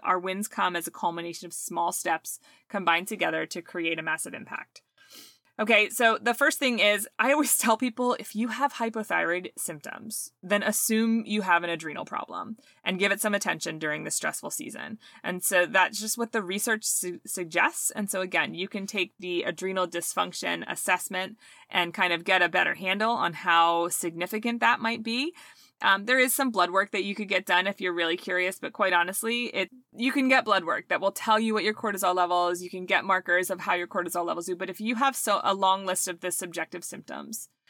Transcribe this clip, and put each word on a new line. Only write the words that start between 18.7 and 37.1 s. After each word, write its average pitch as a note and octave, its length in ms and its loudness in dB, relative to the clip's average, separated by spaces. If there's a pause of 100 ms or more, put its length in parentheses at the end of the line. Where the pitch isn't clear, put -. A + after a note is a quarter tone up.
take G3 320 -4
the F3+ 240 -4
adrenal F#3 440 -2
dysfunction F3 800 -4
assessment F#3 720 -4 (320)
and E3+ 240 0
kind F3+ 180 2
of E3+ 120 0
get F#3+ 180 4
a F3 80 4
better E3 240 2
handle G3 380 0
on F3 220 0
how E3+ 560 4
significant G3+ 720 -2
that A#3 180 4
might A3+ 240 -2
be. B3 320 -2 (480)
Um, G3+ 220 4
there B3+ 140 4
is B3+ 140 4
some C4+ 180 2
blood F3+ 180 4
work F#3+ 220 2
that G3 120 -2
you G3+ 120 -2
could G#3 120 -4
get F#3+ 180 0
done F#3 200 4
if G3+ 160 -2
you're F#3 120 0
really E3+ 240 2
curious, F3+ 420 -2
but F#3 120 -6
quite F#3+ 220 2
honestly, A3+ 520 0
it, - 260 -4 (240)
you B3 160 0
can C4+ 160 2
get C4 180 4
blood G3 180 4
work D#3+ 260 -4
that F3 120 0
will G3 100 2
tell A3 280 2
you A3 160 2
what G3+ 80 2
your G#3 100 2
cortisol G3 400 0
level F3 360 4
is. F3 120 -2
You F3+ 80 -12
can F#3 160 -8
get F3+ 180 2
markers F3+ 460 2
of F3+ 120 -4
how F#3+ 120 0
your F3 140 0
cortisol F3 380 -2
levels E3+ 200 -4
do. F#3 100 -4
But F#3 140 -6
if F3 100 -12
you A3 160 -2
have C4+ 200 0
so, G3+ 280 0
a G3 120 2
long F#3+ 300 2
list F#3 220 -2
of F3 120 -8
the F3+ 120 -4
subjective E3+ 520 -8
symptoms, - 680 -12 (200)